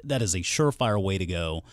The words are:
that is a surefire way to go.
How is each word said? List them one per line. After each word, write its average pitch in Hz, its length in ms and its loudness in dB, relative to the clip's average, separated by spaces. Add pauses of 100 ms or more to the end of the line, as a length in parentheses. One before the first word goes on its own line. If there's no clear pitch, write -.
that 135 180 -2
is 95 140 0
a 90 40 -2
surefire 117 640 2
way 98 160 2
to 90 80 -2
go. 82 460 -2